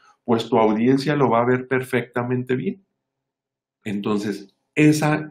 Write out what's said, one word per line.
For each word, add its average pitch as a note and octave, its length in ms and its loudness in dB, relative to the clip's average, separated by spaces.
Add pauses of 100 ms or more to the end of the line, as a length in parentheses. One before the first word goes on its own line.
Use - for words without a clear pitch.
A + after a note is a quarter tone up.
(240)
pues A2+ 240 0
tu B2 100 2
audiencia A#2+ 580 2
lo C3+ 120 2
va A2+ 120 2
a A#2+ 40 2
ver B2+ 220 0
perfectamente B2+ 880 -4
bien. E3 300 -6 (1000)
Entonces, G2+ 720 -6 (220)
esas D3+ 540 2